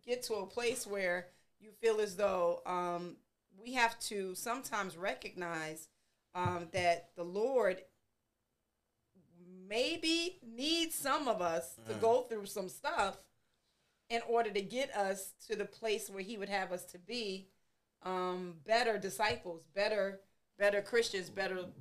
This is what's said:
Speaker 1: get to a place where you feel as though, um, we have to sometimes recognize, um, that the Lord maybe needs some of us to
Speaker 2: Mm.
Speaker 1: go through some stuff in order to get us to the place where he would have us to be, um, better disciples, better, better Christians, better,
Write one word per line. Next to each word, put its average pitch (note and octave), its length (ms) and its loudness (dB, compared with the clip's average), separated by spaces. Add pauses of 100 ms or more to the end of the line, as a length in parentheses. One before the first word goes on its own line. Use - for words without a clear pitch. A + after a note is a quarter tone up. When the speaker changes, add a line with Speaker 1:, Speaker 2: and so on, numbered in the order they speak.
Speaker 1:
get B3 180 0
to A3+ 120 -2
a F#3+ 100 -2
place A#3+ 400 0
where F#3 420 0 (340)
you G#3+ 180 -20
feel A3 220 4
as F#3+ 160 -2
though, F#3 480 4
um, F3 500 -2 (420)
we A#3+ 160 -10
have A#3 280 4
to F#3+ 340 -4
sometimes G#3 600 -4
recognize, E3+ 880 -4 (460)
um, F3+ 400 0
that F3 420 4
the F3 80 -6
Lord G3+ 580 2 (1900)
maybe D#4+ 760 2
needs D4+ 520 0
some C#4 320 0
of G3 140 2
us E3+ 340 0 (120)
to G#3+ 60 -2
Speaker 2:
Mm. G#3 80 -2
Speaker 1:
go A#3 220 6
through G#3+ 220 -6
some F#3+ 240 -6
stuff A#3+ 480 -2 (920)
in A#3 180 0
order A#3 240 4
to G3 100 0
get A3 340 -2
us G3 380 -2 (140)
to G#3+ 80 -2
the G3 100 -2
place A3 440 -2
where G3 120 -8
he G#3+ 160 -8
would G3+ 120 -6
have F#3+ 220 0
us F3+ 140 -6
to - 140 -18
be, G3 500 -6 (540)
um, F3+ 640 -2
better A3+ 340 4
disciples, F#3+ 720 -2
better, G3 480 0 (360)
better G3+ 240 4
Christians, G3+ 480 2
better, F#3 340 -2 (180)